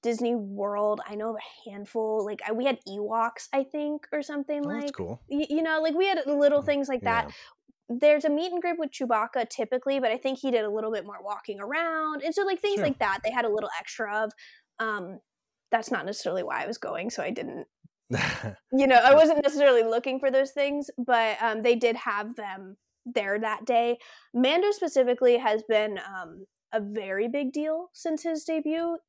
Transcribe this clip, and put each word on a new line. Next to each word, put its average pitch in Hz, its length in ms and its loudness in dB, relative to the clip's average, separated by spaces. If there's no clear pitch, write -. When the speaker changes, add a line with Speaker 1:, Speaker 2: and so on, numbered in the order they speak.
Speaker 1:
Disney 233 320 0
World, 208 720 -2
I 214 100 -12
know 214 140 -4
of 220 60 -6
a - 340 -16
handful. 220 540 -4
Like, 208 220 -6
I, 208 60 -4
we 233 120 -2
had 269 140 2
Ewoks, 214 640 -2
I 269 120 2
think, 294 480 -6
or 302 100 -2
something 294 420 -4
Speaker 2:
Oh, 285 100 -4
that's 285 160 -4
Speaker 1:
like, - 20 -14
Speaker 2:
cool. - 360 -8
Speaker 1:
y-, 285 220 -2
you 311 120 0
know, 320 180 0
like, 311 140 0
we 370 120 2
had 370 200 0
little 285 360 4
Speaker 2:
Mm, - 20 -10
Speaker 1:
things 285 240 0
like 254 160 -4
that. 226 220 0
Speaker 2:
yeah. - 60 -14
Speaker 1:
There's 294 360 4
a 311 60 4
meet 330 220 0
and 349 100 -4
greet 349 160 -2
with 302 140 -4
Chewbacca, 233 580 -2
typically, 254 500 -2
but 240 120 0
I 247 60 -2
think 269 220 -4
he 269 100 -2
did 226 140 2
a 208 60 -4
little 220 220 -4
bit 196 140 -6
more 202 160 -16
walking 196 380 -10
around. 311 600 -4
And 320 120 -4
so, 403 100 0
like, 381 160 -2
things 403 200 0
Speaker 3:
Sure. - 20 0
Speaker 1:
like 294 180 -2
that, 196 240 -2
they 220 80 -2
had 247 140 -2
a 220 60 0
little 208 260 -4
extra 214 460 -6
of. 220 80 -6
Um, 202 420 -6
that's 226 200 2
not 175 160 -2
necessarily 185 380 -4
why - 200 -4
I - 40 -6
was 233 100 -8
going, 190 320 -6
so - 120 -6
I - 80 -4
didn't, - 360 -8
Speaker 2:
<laughs> - 0 -
Speaker 1:
you 269 140 4
know, 262 100 8
I 240 140 8
Speaker 2:
Yeah. 277 60 12
Speaker 1:
wasn't 311 260 8
necessarily 277 420 6
looking 240 360 0
for 269 100 2
those 269 220 2
things, 285 460 -2
but, 226 440 2
um, 220 200 -2
they 240 140 6
did 233 200 2
have 214 400 -6
them 196 400 -12
there 208 340 -2
that 214 260 -4
day. 240 320 2
Mando 311 380 4
specifically 247 680 4
has 220 260 2
been, 214 340 0
um, 185 480 -12
a 220 80 0
very 202 480 -4
big 269 240 -2
deal 311 400 -4
since 311 300 -4
his 320 220 -4
debut 320 540 -2